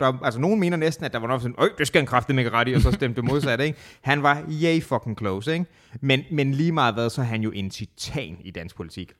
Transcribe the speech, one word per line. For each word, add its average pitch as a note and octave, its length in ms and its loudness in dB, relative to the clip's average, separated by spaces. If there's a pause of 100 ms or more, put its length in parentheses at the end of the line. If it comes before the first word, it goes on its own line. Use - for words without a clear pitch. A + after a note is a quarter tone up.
der, C3 240 0
altså, B2 160 -2
nogen G3+ 200 2
mener F3 160 0
næsten, D#3 280 -2
at C3 80 -6
der A#2+ 60 -4
var A2+ 100 -6
nok B2+ 120 0
sådan, A#2+ 180 -4
"Øj, E3+ 100 6 (100)
det D3 80 2
skal - 140 4
han C3 60 0
kraftedeme B2+ 340 2
ikke A#2 100 0
ret A#2 180 2
i," B2+ 60 0
og - 60 4
så B2 120 6
stemte A#2+ 300 -2
det B2 80 0
modsatte, C#3 360 2
ikke? D3+ 120 -4 (240)
Han C#3 200 2
var C#3+ 220 2 (180)
yay E3 200 2
fucking A2+ 360 -4
close, G#2 340 -4
ikke? E3+ 140 -2 (340)
Men, C3+ 300 2
men C#3 240 0
lige D#3+ 180 2
meget B2+ 220 2
hvad, A#2 160 0
så - 100 -6
er B2+ 40 0
han A2+ 180 -2
jo A2 80 -2
en G2 200 -6
titan - 720 -10
i F2+ 100 -16
dansk F2 260 -14
politik. F2+ 440 -12